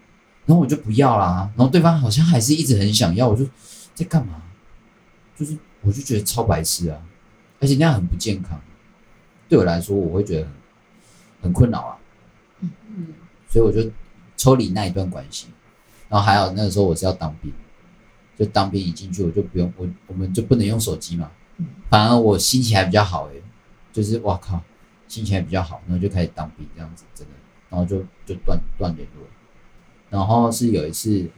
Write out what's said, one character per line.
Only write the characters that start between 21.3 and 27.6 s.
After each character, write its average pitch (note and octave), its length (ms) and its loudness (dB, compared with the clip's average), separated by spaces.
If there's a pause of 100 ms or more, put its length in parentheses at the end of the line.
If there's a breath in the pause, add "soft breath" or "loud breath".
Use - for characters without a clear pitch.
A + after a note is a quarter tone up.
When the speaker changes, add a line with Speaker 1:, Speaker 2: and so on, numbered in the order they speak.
Speaker 2:
嗯。 E3+ 80 -8 (240)
Speaker 1:
反 G#2+ 180 4
而 A#2+ 100 6
我 G#2+ 220 4
心 C3 240 2
情 A2+ 100 2
还 F#2+ 120 4
比 F#2 60 0
较 G#2 120 6
好 E2+ 220 -4
欸， C#2+ 180 -18 (480)
就 A2 100 -2
是 G#2+ 180 -2
哇 F#2+ 180 -2
靠， F2 240 -6 (480)
心 A2 160 -10
情 G2 100 0
还 F#2 60 0
比 D#2+ 100 -8
较 F#2 100 -2
好， E2+ 260 -10
然 F2+ 60 -4
后 F2+ 80 -2
就 G2+ 60 0
开 F#2 140 -2
始 E2 120 -2
当 D#2 180 -10
兵 D#2 220 -18
这 E2 80 -16
样 D#2+ 140 -14
子， - 80 -20 (100)
真 D2 140 -20
的， C#2+ 60 -20 (360)